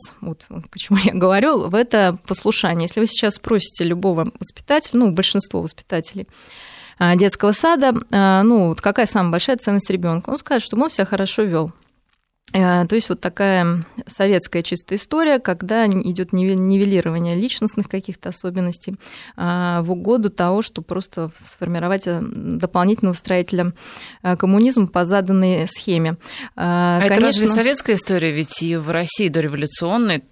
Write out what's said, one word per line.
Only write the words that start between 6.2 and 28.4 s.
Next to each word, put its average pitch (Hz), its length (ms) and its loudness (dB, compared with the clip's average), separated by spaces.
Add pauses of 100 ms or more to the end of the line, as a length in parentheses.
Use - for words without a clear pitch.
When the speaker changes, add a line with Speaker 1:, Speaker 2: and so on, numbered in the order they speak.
Speaker 1:
а, 175 160 4
детского 196 380 4
сада, 277 400 2 (180)
а, 196 320 4
ну, 214 260 6
вот 160 120 -4
какая - 260 0
самая 180 260 0
большая 233 260 0
ценность 202 320 -2
ребёнка, 175 400 -2
он 285 80 -4
скажет, 269 280 -2
чтобы 233 180 0
он 320 60 -2
себя - 140 -2
хорошо 196 380 -2
вёл. 165 300 -2 (800)
Э, 180 340 4
то 185 80 -2
есть 226 140 0
вот - 120 -6
такая 180 600 0 (240)
советская 185 560 0
чистая 185 380 -6
история, 302 400 0
когда 214 440 -2
н-, 196 240 2
идёт 180 240 -4
ниве-, 190 220 2
нивелирование 185 800 2
личностных 214 540 -2
каких-то 190 400 -8
особенностей, 180 680 -6 (420)
а, 175 460 -2
в 165 80 -2
угоду 202 400 0
того, 185 320 0
что - 180 -12
просто 170 520 -8 (120)
сформировать, 175 600 -4
э, 170 160 -2
дополнительного 180 960 -2
строителя, 180 560 -2 (500)
э, 180 140 0
коммунизма 208 500 4
по 175 180 0
заданной 185 600 2
схеме. 165 520 -2 (360)
А, 175 480 2
Speaker 2:
А 202 40 4
это 202 140 2
разве - 120 4
Speaker 1:
конечно 214 160 2
Speaker 2:
советская 226 480 2
история? 175 340 0
Ведь 151 320 -4